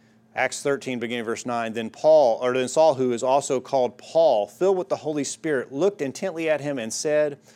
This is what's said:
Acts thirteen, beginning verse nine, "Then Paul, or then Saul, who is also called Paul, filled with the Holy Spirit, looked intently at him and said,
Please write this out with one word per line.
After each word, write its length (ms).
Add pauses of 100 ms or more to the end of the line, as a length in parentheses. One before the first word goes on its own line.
(340)
Acts 280
thirteen, 360
beginning 260
verse 220
nine, 260
"Then 160
Paul, 540
or 100
then 160
Saul, 280
who 160
is 100
also 360
called 380
Paul, 500
filled 300
with 140
the 60
Holy 280
Spirit, 480
looked 300
intently 480
at 100
him 180
and 140
said, 460 (180)